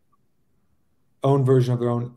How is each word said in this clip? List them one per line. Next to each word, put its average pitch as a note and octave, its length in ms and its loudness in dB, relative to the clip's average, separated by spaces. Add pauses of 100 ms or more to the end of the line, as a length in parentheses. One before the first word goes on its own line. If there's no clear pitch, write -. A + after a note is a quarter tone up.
(1200)
own C3+ 220 2
version B2+ 280 2
of A#2 60 -4
their A#2+ 100 -2
own A#2+ 280 -6